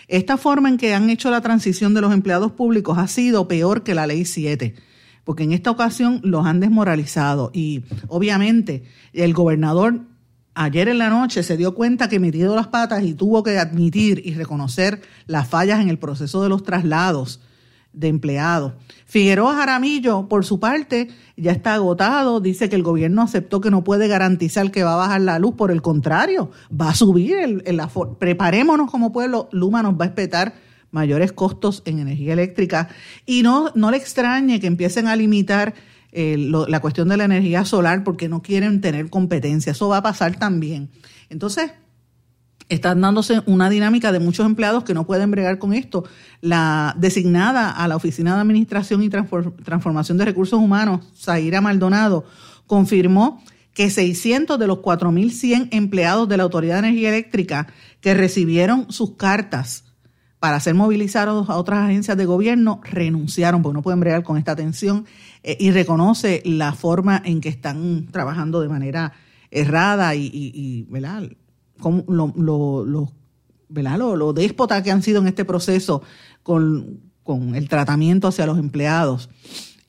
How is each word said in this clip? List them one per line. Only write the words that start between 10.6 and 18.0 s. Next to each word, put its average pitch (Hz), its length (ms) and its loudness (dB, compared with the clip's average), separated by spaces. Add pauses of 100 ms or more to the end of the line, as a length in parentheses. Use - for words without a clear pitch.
ayer 160 280 0
en 240 100 0
la 226 100 0
noche 233 340 0
se 170 140 -2
dio 180 180 -2
cuenta 233 340 0
que 202 120 0
metió 175 340 0
las 220 120 0
patas 226 360 -2
y 165 120 -2
tuvo 208 280 2
que 208 160 0
admitir 170 640 2
y 170 100 -6
reconocer 160 640 -2 (260)
las 147 220 -2
fallas 196 320 2
en 196 80 2
el 165 100 0
proceso 143 440 -6
de 196 80 2
los 190 120 0
traslados 170 800 -2 (520)
de 156 160 -4